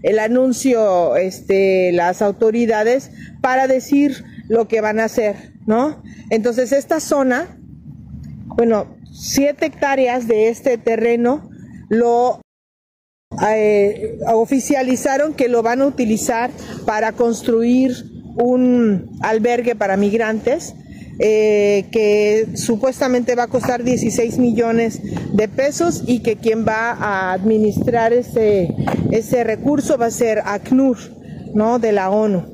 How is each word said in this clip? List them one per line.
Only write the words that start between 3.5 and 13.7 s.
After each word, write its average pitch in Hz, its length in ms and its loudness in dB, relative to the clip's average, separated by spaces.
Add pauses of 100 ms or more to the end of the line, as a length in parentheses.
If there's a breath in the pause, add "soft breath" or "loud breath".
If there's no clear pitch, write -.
decir 269 560 2 (240 loud breath)
lo 226 200 2
que 220 140 0
van 214 180 0
a 226 60 0
hacer, 214 480 -4 (140)
¿no? 247 340 0 (280 loud breath)
Entonces, 226 420 0
esta 277 280 0
zona, 277 600 -2 (880)
bueno, 226 520 0 (160)
siete 285 540 -2
hectáreas 254 600 0
de 220 220 4
este 240 280 0
terreno 233 720 0 (400 loud breath)
lo, 240 520 2 (1040)
eh, 208 720 2 (100)